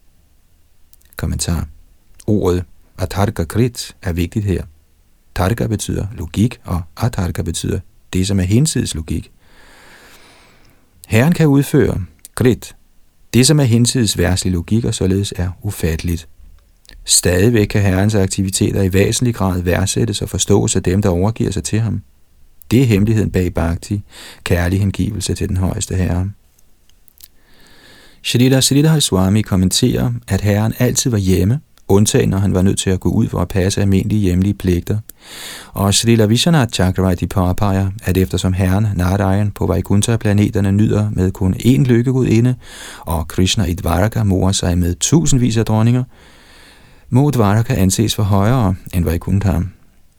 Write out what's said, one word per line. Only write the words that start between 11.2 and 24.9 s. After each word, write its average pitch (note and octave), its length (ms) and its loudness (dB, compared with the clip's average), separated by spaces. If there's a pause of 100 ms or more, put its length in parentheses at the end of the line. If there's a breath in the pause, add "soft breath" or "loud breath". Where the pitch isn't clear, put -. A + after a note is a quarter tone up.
kan D#3+ 140 4
udføre C#3 540 2 (340)
krit, - 400 0 (580)
det B2+ 140 4
som D3+ 120 4
er C#3+ 40 4
hinsides A#2 540 2
verdslig F#2 360 0
logik, G#2 320 -2
og A2+ 100 -2
således F#2+ 420 -2
er F#2 120 -2 (120)
ufatteligt. E2+ 680 -4 (800)
Stadigvæk G#2 600 2
kan G#2+ 140 0
herrens G2+ 340 2
aktiviteter G2 680 0
i F#2 120 0
væsentlig A2+ 420 0
grad F#2 260 -2
værdsættes F#2 600 -2
og - 80 -6
forstås G#2 460 0
af F#2+ 80 0
dem, F#2 180 0
der G2+ 80 2
overgiver G2+ 420 0
sig E2+ 120 -4
til G#2+ 160 -2
ham. G2 220 -2 (720)
Det A#2+ 100 4
er C3+ 40 4
hemmeligheden G#2 460 2
bag F2+ 220 0
bhakti, E2+ 480 -4 (420 loud breath)
kærlig F2+ 360 0
hengivelse F#2 540 -2